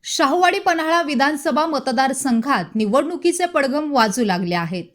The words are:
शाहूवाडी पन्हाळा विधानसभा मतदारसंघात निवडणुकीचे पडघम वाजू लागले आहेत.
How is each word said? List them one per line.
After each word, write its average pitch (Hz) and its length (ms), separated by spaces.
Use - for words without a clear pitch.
शाहूवाडी 349 500
पन्हाळा 339 440
विधानसभा 294 640
मतदारसंघात 262 960
निवडणुकीचे 320 720
पडघम 294 460
वाजू 233 320
लागले 175 300
आहेत. 170 300